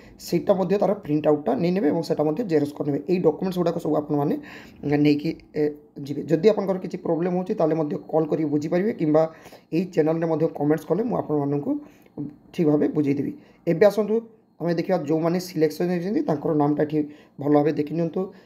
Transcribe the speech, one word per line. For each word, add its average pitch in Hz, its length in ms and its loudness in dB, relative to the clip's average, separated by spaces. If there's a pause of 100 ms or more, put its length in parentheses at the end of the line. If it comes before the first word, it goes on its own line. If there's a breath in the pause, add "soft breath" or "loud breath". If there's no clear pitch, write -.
(200 loud breath)
ସେଇଟା - 340 0
ମଧ୍ୟ 185 240 0
ତାର 196 160 0
ପ୍ରିଣ୍ଟ 151 340 -2
ଆଉଟ୍ଟା 151 280 2
ନେଇ 180 160 0
ନେବେ 202 160 0
ଏବଂ 170 140 0
ସେଟା 156 220 -2
ମଧ୍ୟ 156 200 0
ଜେରକ୍ସ 147 300 0
କରିନେବେ। 143 360 -4
ଏଇ 180 100 2
ଡକ୍ୟୁମେଣ୍ଟସ 175 380 0
ଗୁଡ଼ାକ 170 200 0
ସବୁ 160 180 -2
ଆପଣମାନେ 147 400 0 (480 loud breath)
ନେଇକି, 147 520 2 (200)
ଏ, 151 140 0 (300)
ଯିବେ। 135 240 -8
ଯଦି 160 260 2
ଆପଣଙ୍କର 196 280 0
କିଛି 185 200 -8
ପ୍ରୋବ୍ଲେମ୍ 175 380 -2
ହେଉଛି, 185 180 -4
ତାହେଲେ 160 220 2
ମଧ୍ୟ 151 200 -2 (160)
କଲ୍ 160 140 2
କରିକି 156 240 -2
ବୁଝିପାରିବେ 165 440 0
କିମ୍ବା 160 400 2 (400 loud breath)
ଏଇ 165 120 0
ଚ୍ୟାନେଲରେ 165 400 0
ମଧ୍ୟ 160 220 2
କମେଣ୍ଟସ୍ 151 400 0
କଲେ 180 160 0
ମୁଁ 214 140 -2
ଆପଣମାନଙ୍କୁ 147 540 -2 (800 loud breath)
ଠିକ୍ 170 140 2
ଭାବେ 147 200 4
ବୁଝେଇଦେବି। 139 460 0 (340 loud breath)
ଏବେ 170 180 4
ଆସନ୍ତୁ, 208 300 2 (460)
ଆମେ 170 120 0
ଦେଖିବା 170 240 0
ଯେଉଁମାନେ 160 420 0
ସିଲେକ୍ସନ୍ 160 500 0
ହେଇଛନ୍ତି, 180 320 -2
ତାଙ୍କର 165 320 -2
ନାମଟା 147 300 2
ଏଠି 151 160 0 (400 loud breath)
ଭଲ 147 140 2
ଭାବେ 147 180 4
ଦେଖି 147 220 -4
ନିଅନ୍ତୁ। 170 400 -4 (120 loud breath)